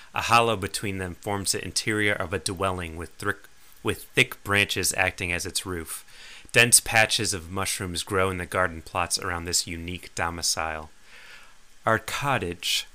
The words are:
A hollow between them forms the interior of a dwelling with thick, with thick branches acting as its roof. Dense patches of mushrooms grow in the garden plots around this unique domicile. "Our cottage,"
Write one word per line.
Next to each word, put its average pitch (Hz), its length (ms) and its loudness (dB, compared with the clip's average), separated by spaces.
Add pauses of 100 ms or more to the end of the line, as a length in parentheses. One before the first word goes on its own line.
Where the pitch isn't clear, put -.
(140)
A 98 80 -2
hollow 117 340 4
between 95 420 -4
them 90 180 -6
forms 101 360 -2
the - 120 -4
interior 104 500 0
of 90 180 -4
a 98 60 -2
dwelling 92 580 -4
with 85 140 -10
thick, - 380 -6 (340)
with 107 220 -2
thick - 400 2
branches 101 520 2
acting 92 360 0
as 87 140 -4
its - 200 -4
roof. 85 380 -8 (480)
Dense 120 280 8
patches 110 520 2
of 85 180 -6
mushrooms 92 520 -4
grow 95 280 2
in 92 80 -4
the 90 80 -4
garden 87 360 0
plots - 360 -2
around 87 260 -4
this 87 220 0
unique 87 480 -8
domicile. 82 760 -2 (960)
"Our 110 120 4
cottage," - 960 -2